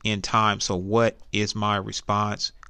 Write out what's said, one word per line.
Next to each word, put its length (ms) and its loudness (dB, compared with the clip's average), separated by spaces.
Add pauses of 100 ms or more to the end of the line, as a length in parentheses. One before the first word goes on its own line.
end 200 -2
times. 400 2
So 120 -2
what 400 2 (160)
is 220 0
my 220 0
response? 760 -4 (180)